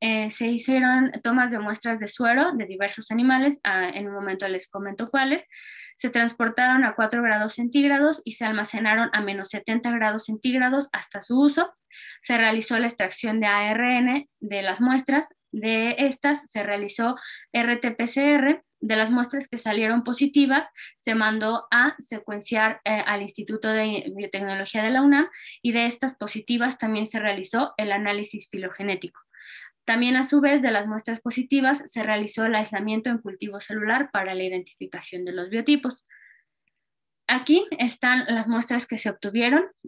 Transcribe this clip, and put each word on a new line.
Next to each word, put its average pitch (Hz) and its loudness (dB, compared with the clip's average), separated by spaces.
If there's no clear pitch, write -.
Eh, 220 -2
se 233 -4
hicieron 254 2
tomas 240 2
de 233 -4
muestras 214 -4
de 214 -6
suero 254 2
de 226 -4
diversos 196 -6
animales, 262 4
ah, 185 0
en 202 -8
un 202 -8
momento 196 -6
les 185 -6
comento 202 -8
cuáles. 277 0
Se 247 -6
transportaron 240 2
a 214 0
cuatro 233 0
grados 214 0
centígrados 285 2
y 226 -10
se 233 -8
almacenaron 220 0
a 208 0
menos 196 -4
setenta 226 -4
grados 220 0
centígrados 254 0
hasta - -10
su 247 2
uso. 294 4
Se 240 0
realizó 226 2
la 233 0
extracción 220 -2
de 214 2
A 208 2
R 247 2
N 254 0
de 196 -6
las 196 -2
muestras. 262 2
De 220 0
estas 285 0
se 208 -6
realizó 202 -2
R 233 2
T 240 -2
P 233 -2
C 277 2
R 285 4
de 220 0
las 220 2
muestras 247 0
que 240 -10
salieron 226 2
positivas, 277 2
se 226 -2
mandó 220 0
a 247 4
secuenciar, 220 -2
eh, 214 0
al 208 -2
Instituto 214 -6
de 214 -2
Biotecnología 196 -4
de 220 0
la 262 4
unam, 285 6
y 240 0
de 233 2
estas 262 -4
positivas 240 -4
también 220 -2
se 220 -6
realizó 208 -2
el 214 -2
análisis 208 -4
filogenético. 185 -6
También, 240 2
a 262 2
su 285 4
vez, 285 4
de 247 2
las 208 0
muestras 220 -6
positivas 262 0
se 226 -8
realizó 214 -2
el 226 2
aislamiento 214 -2
en 233 0
cultivo 196 -10
celular 220 -2
para 190 -2
la 185 -4
identificación 180 -8
de 180 -8
los 180 -8
biotipos. 254 -2
Aquí 294 4
están 247 0
las 226 0
muestras 240 -2
que 220 -6
se 214 -4
obtuvieron, 240 2